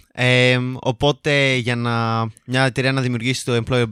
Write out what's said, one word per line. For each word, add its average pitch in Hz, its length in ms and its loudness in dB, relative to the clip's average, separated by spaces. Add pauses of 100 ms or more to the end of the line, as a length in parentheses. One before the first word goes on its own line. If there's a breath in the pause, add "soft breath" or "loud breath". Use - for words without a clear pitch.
(120)
Ε, 127 460 4 (220)
οπότε, 139 720 0
για 123 220 -2
να, 117 500 -2 (200)
μια 127 180 0
εταιρεία 131 280 0
να 135 80 -2
δημιουργήσει 123 440 -2
το 127 80 -2
employer 120 400 0